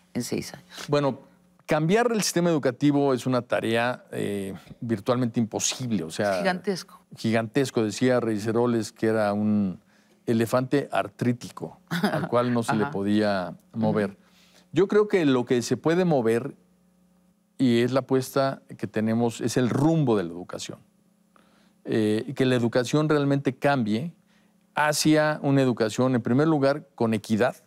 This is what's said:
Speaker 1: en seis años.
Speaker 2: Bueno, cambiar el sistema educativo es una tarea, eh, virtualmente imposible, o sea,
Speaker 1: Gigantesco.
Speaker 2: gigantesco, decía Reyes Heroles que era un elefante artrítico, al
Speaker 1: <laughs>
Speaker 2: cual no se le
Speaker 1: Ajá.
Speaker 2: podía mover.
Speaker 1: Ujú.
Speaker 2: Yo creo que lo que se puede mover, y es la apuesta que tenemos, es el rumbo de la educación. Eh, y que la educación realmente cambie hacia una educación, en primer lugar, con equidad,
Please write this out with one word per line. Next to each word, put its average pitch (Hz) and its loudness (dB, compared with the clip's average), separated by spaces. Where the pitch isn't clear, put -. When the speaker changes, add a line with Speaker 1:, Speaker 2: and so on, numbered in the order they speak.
Speaker 1:
en 120 -4
seis - -6
años. - -20
Speaker 2:
Bueno, 143 0
cambiar 185 2
el 214 -2
sistema 175 0
educativo 143 2
es 123 -2
una 127 0
tarea, 113 -2
eh, 101 -6
virtualmente 120 -2
imposible, 101 -4
o 82 -10
sea, 98 -2
Speaker 1:
Gigantesco. 185 -4
Speaker 2:
gigantesco, 113 0
decía 123 2
Reyes 110 -2
Heroles 113 0
que - -2
era 107 2
un 104 0
elefante 127 0
artrítico, 107 -6
al 160 -2
Speaker 1:
<laughs> - -
Speaker 2:
cual 120 0
no 117 0
se 117 -2
le 104 0
Speaker 1:
Ajá. - -4
Speaker 2:
podía 101 0
mover. 107 0
Speaker 1:
Ujú. - -20
Speaker 2:
Yo 185 2
creo 208 4
que 185 2
lo 127 2
que 120 0
se 120 -2
puede 170 2
mover, 123 2
y 120 4
es 123 0
la 135 2
apuesta 135 -2
que - -8
tenemos, 113 -2
es 127 -2
el 123 2
rumbo 139 2
de 95 0
la 85 -8
educación. - -12
Eh, 110 0
y 160 -8
que 135 2
la 127 2
educación 123 0
realmente 143 0
cambie 139 0
hacia 151 2
una 139 2
educación, 127 0
en 117 0
primer 127 2
lugar, 147 0
con 113 0
equidad, 107 0